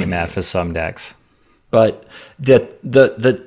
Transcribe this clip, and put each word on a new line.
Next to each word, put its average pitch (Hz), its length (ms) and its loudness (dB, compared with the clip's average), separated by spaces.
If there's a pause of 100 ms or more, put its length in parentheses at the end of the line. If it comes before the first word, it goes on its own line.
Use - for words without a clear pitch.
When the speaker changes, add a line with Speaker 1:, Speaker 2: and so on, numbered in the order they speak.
Speaker 1:
dominating. 87 260 -4
Speaker 2:
for 95 100 -6
some 87 300 -4
decks. - 440 -10 (540)
Speaker 1:
But 110 340 0 (340)
the, 131 300 2 (160)
the, 127 340 4
the, 117 280 0